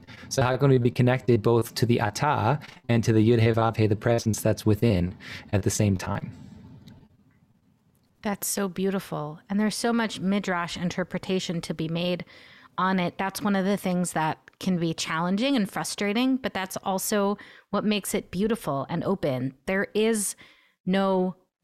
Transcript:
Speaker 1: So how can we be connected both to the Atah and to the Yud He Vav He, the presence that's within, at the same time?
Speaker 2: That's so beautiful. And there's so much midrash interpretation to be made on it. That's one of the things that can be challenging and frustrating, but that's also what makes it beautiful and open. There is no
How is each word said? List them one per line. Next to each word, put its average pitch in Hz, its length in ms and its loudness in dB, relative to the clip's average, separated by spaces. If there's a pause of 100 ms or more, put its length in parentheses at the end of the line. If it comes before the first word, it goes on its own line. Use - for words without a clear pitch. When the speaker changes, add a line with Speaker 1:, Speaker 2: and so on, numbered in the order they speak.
(280)
Speaker 1:
So - 140 0
how 127 160 2
can 139 100 4
we 131 80 8
be 120 140 2
connected 123 500 4
both 117 360 2
to 117 100 2
the 117 160 2
Atah 123 580 0 (300)
and 117 120 4
to 113 120 2
the 110 120 6
Yud 117 140 6
He 117 80 6
Vav 113 300 2
He, 110 80 4
the 104 100 2
presence 117 460 0
that's 107 240 0
within, 104 480 2 (400)
at 98 80 2
the 101 80 0
same 101 260 2
time? - 360 -6 (1900)
Speaker 2:
That's 202 260 -4
so 202 220 -2
beautiful. 165 680 -4 (120)
And 202 100 0
there's 214 160 0
so 233 160 0
much 226 260 -2
midrash 190 600 -2
interpretation 180 840 -4
to 170 140 -6
be 160 140 -4
made 170 360 -2 (540)
on 185 200 2
it. 175 200 -2
That's 190 240 -6
one 202 120 0
of 190 120 0
the 202 100 2
things 180 380 -2
that 156 240 -2 (200)
can 185 200 -2
be 165 160 -2
challenging 190 600 0
and 196 140 0
frustrating, 214 680 -2
but 202 160 -6
that's 190 240 -6
also 202 580 -2 (320)
what 202 160 -2
makes 208 300 -2
it - 160 -6
beautiful 175 580 -2
and 175 160 -4
open. 135 480 -2 (140)
There 190 260 0
is 220 440 0 (500)
no 185 500 0 (280)